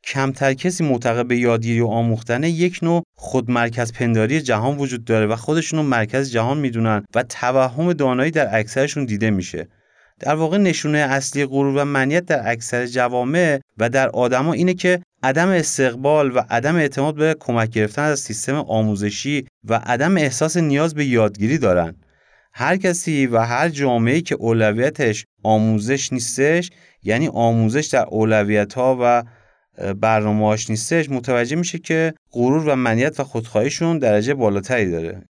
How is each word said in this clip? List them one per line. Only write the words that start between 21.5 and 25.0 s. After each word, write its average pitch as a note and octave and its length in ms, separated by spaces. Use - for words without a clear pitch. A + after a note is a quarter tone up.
دارن. F2+ 380
هر D#3 240
کسی E3+ 500
و A#2 120
هر A#2+ 300
جامعه‌ای C3 520
که E3 140
اولویتش A2+ 920